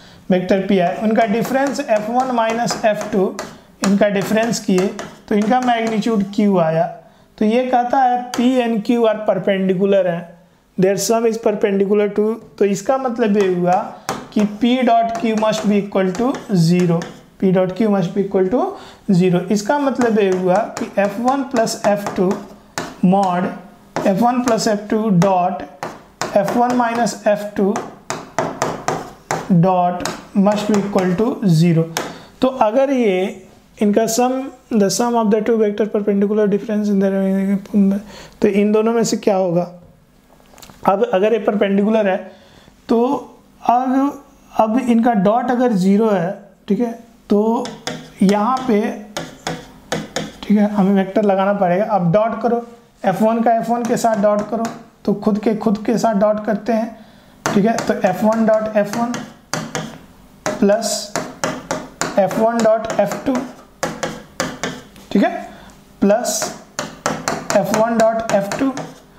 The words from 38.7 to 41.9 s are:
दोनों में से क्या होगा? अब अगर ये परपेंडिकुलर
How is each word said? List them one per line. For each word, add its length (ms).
दोनों 220
में 100
से 140
क्या 180
होगा? 280
अब 140
अगर 200
ये 60
परपेंडिकुलर 680